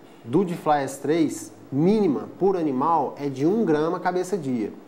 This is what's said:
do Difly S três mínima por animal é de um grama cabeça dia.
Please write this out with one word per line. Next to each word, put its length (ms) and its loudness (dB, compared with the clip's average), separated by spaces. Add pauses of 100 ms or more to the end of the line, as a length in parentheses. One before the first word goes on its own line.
(260)
do 180 2
Difly 400 0
S 160 -8
três 540 -2 (180)
mínima 560 2 (100)
por 200 2
animal 600 0
é 120 -4
de 160 -2
um 180 2
grama 340 2
cabeça 400 -2
dia. 360 -2 (140)